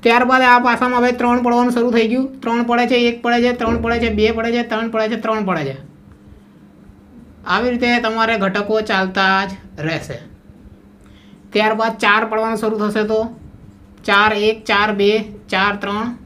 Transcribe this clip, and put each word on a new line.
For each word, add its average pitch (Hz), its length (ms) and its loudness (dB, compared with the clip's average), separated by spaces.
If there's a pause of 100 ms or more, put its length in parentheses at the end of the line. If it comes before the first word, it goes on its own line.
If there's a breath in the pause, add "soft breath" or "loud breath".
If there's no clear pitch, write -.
ત્યારબાદ 247 460 4
આ 247 180 6
પાસામાં 247 360 0
હવે 240 180 2
ત્રણ 240 240 2
પડવાનું 240 320 2
શરૂ 240 200 2
થઈ 220 160 2
ગયું, 262 140 0 (160)
ત્રણ 233 260 -2
પડે 240 220 2
છે, 254 80 2 (100)
એક 233 160 -2
પડે 240 200 2
છે, 240 160 0
ત્રણ 233 240 -2
પડે 226 180 0
છે, 233 160 0
બે 214 80 2 (100)
પડે 226 200 -2
છે, 240 140 0
ત્રણ 226 220 -4
પડે 220 180 0
છે, 226 140 -4
ત્રણ 220 240 -2
પડે 160 200 -2
છે. 135 80 -8 (1800)
આવી 233 200 0
રીતે 240 180 0 (160)
તમારે 226 380 0
ઘટકો 208 360 0 (120)
ચાલતા 190 420 2 (160)
જ - 0 - (380)
રહેશે. 139 280 -8 (1400 loud breath)
ત્યારબાદ 214 420 0 (120)
ચાર 208 240 4
પડવાનું 220 320 -2
શરૂ 220 240 -2
થશે 214 260 0
તો 220 80 2 (880)
ચાર 208 220 4 (180)
એક, 220 220 -2
ચાર 208 180 2 (100)
બે, 202 140 4 (400)
ચાર 196 200 0 (100)
ત્રણ 220 440 -6